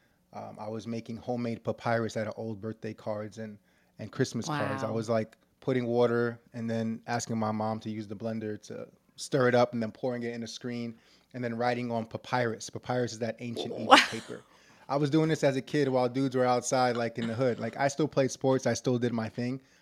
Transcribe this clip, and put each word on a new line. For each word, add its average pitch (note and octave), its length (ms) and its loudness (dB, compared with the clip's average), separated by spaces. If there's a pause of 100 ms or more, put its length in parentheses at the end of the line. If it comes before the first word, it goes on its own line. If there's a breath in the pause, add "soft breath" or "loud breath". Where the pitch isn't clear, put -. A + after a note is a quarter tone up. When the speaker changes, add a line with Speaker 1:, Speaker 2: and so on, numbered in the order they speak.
(320 soft breath)
Speaker 1:
um, G#2 260 -12
I G#2+ 100 -10
was A2 200 -8
making A#2 300 -6
homemade A#2+ 440 -4
papyrus A#2 540 0
out A2 100 -4
of A2 100 -8
old A2 240 -8
birthday A2 320 -8
cards G#2+ 460 -8
and, A2 180 -12 (440 soft breath)
and G#2+ 100 -10
Christmas A#2+ 360 -2
cards. C#3 360 -2
I A#2+ 60 -2
Speaker 2:
Wow. A2 60 -2
Speaker 1:
was, A2+ 140 -2
like, A2+ 280 0 (240)
putting B2+ 260 0
water A#2+ 540 2 (140)
and A2+ 140 -6
then A2+ 380 -2
asking A#2 320 -2
my A2 140 0
mom A2 280 -2
to A2+ 100 -8
use G#2+ 180 -8
the G#2 80 -10
blender A2 460 -6
to A2+ 260 -12 (260)
stir C3 320 2
it A#2+ 80 6
up B2 200 6
and A#2 60 0
then A2 120 -2
pouring A#2+ 320 -4
it A#2 100 -4
in A#2 80 -8
a A2+ 60 -8
screen A#2+ 480 -8 (380 soft breath)
and B2+ 100 -6
then A#2 120 -4
writing A#2+ 360 0
on A2+ 120 0
papyrus. A#2 640 -2
Papyrus B2 440 -2
is A2 80 -8
that A2+ 180 -2
ancient A#2+ 360 -6
Egypt A2 120 -6
Speaker 2:
Wow. - 220 10
Speaker 1:
paper. A2+ 340 -10 (460 loud breath)
I C3+ 80 0
was D3 140 2
doing D#3 180 4
this D#3 160 0
as C#3 120 4
a C3 60 -2
kid D3 260 0
while B2+ 200 4
dudes C3 280 0
were B2+ 80 4
outside, B2 520 2
like, A#2 220 -2
in A#2 100 -2
the A2+ 60 -4
hood. A#2 260 2
Like, A#2 160 -6
I C#3 120 2
still C#3+ 200 0
played C3+ 240 2
sports. C3 340 2
I A#2 80 2
still B2 240 0
did A#2 140 0
my A2+ 160 -2
thing. B2 320 -6 (220 soft breath)